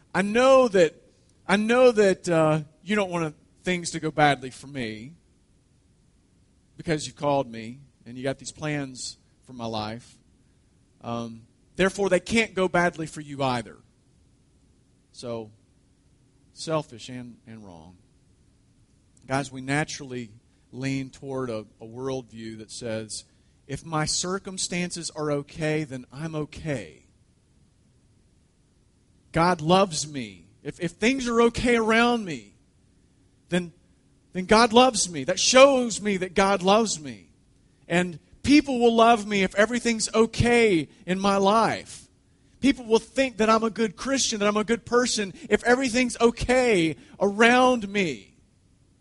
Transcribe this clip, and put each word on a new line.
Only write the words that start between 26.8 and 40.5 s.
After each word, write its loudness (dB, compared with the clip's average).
God 0
loves 2
me. -12
If, -14
if -4
things -2
are 2
okay 2
around 2
me, -12
then, -4
then -6
God 6
loves 6
me. -8
That -2
shows 6
me -2
that -8
God 2
loves 2
me. -16
And -2
people 2
will 4
love 6
me 0
if -2
everything's 0
okay 2